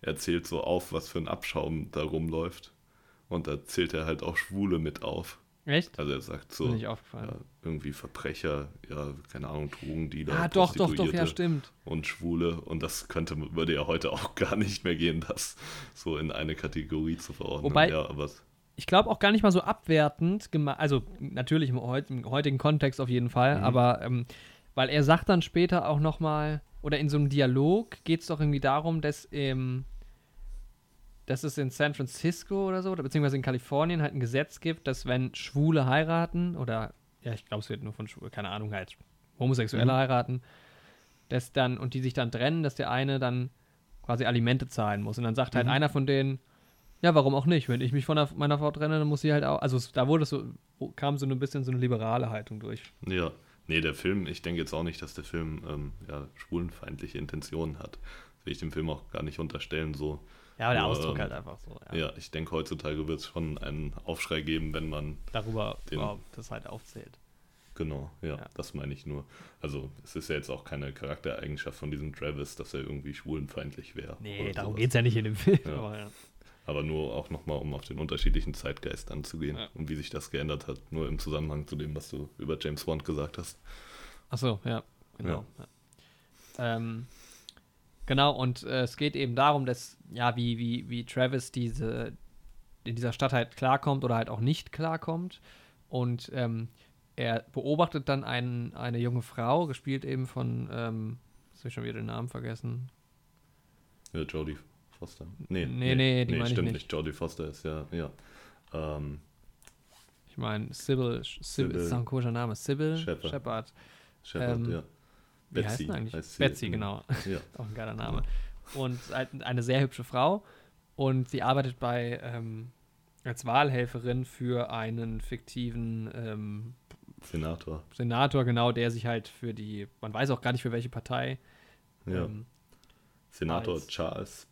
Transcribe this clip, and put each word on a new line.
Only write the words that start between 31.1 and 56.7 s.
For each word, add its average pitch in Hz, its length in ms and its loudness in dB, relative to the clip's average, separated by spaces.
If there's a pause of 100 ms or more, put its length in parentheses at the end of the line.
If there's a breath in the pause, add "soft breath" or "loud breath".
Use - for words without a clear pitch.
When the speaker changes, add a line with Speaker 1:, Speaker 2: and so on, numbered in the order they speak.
Speaker 2:
dass 127 180 -2
es 147 120 -2
in 135 140 0
San 147 240 2
Francisco 175 720 0
oder 185 160 0
so, 190 80 0
oder 170 140 -2
beziehungsweise 139 320 4
in 131 60 0
Kalifornien 147 600 2
halt 147 100 2
ein 143 60 -2
Gesetz 127 400 0
gibt, 160 300 -2
dass 127 180 -4
wenn 127 300 2
Schwule 147 500 4
heiraten, 165 720 2
oder, 113 380 -2 (280)
ja, 120 100 -4
ich - 140 -8
glaub, 107 140 -4
es - 100 -10
wird 110 140 -6
nur 107 80 -8
von 107 160 -8
Schwulen, - 240 -14
keine 104 160 -6
Ahnung, 107 260 -6
halt 95 220 -8 (420)
Homosexuelle 123 540 4
Speaker 1:
Mhm. 131 40 6
Speaker 2:
heiraten, 127 460 2 (840 loud breath)
dass 127 240 -2
dann, 123 260 2
und 123 160 -4
die 131 60 0
sich 127 120 0
dann 120 200 0
trennen, 147 320 2
dass 139 100 0
der - 160 -2
eine 135 300 2
dann 123 300 0 (520 soft breath)
quasi 120 220 0
Alimente 120 420 4
zahlen 104 340 0
muss. 107 160 -2
Und 123 60 -2
dann 113 140 2
sagt 127 180 0
halt 123 120 6
Speaker 1:
Mhm. 127 60 4
Speaker 2:
einer 143 160 4
von 139 180 2
denen, 135 340 2 (600 soft breath)
„Ja, 170 140 8
warum 139 200 8
auch 135 120 2
nicht? 160 220 6
Wenn 123 140 2
ich 123 100 2
mich 135 140 2
von 156 100 4
der, 147 200 6
meiner 147 220 4
Frau 147 120 2
trenne, 151 280 2
dann 151 100 4
muss 147 140 2
sie 151 100 6
halt 147 120 6
auch“, 143 160 2
also 127 180 2
es, - 140 -2
da 131 160 4
wurde 156 180 6
so, 131 180 -2 (520)
kam 143 220 0
so 135 80 0
ein 131 120 2
bisschen 139 260 0
so 127 60 -2
eine 127 100 2
liberale 120 500 2
Haltung 107 300 -6
durch. 110 220 -8 (240)
Speaker 1:
Ja. 90 240 2 (360 soft breath)
Nee, 80 160 4
der 78 120 2
Film, 92 320 0
ich 80 160 -8
denke 85 180 -2
jetzt 76 140 -2
auch 80 80 0
nicht, 82 180 -4
dass 76 140 -12
der 76 100 -10
Film, 80 440 -4
ähm, 73 240 -6 (160)
ja, 73 260 -8
schwulenfeindliche 85 840 -6